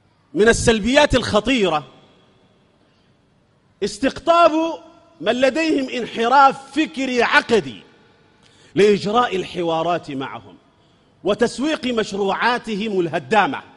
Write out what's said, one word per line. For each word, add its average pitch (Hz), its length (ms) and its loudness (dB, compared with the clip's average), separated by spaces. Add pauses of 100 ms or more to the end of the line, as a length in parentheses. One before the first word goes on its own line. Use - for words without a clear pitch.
(340)
من 196 140 4
السلبيات 233 640 2
الخطيرة 202 720 0 (2000)
استقطاب 320 680 2 (680)
من 190 120 0
لديهم 269 580 0
انحراف 247 880 2
فكري 254 440 -2
عقدي 190 600 0 (920)
لإجراء 202 600 2
الحوارات 165 760 -4
معهم 110 460 -12 (680)
وتسويق 233 600 -2
مشروعاتهم 208 1120 -2
الهدامة 156 640 -2 (140)